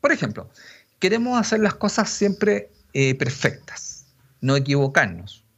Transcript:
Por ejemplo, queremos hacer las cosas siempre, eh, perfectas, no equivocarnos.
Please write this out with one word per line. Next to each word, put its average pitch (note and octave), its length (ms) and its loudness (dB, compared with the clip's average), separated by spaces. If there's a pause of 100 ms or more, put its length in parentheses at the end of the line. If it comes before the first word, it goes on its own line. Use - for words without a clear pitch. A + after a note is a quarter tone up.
Por D4 80 4
ejemplo, A2+ 380 -4 (500)
queremos A#3 400 2
hacer G#3+ 220 2
las G3+ 140 2
cosas G#3 340 0
siempre, G3+ 600 0 (220)
eh, C3+ 240 2
perfectas, - 920 -4 (360)
no C3+ 160 2
equivocarnos. C3+ 880 0 (120)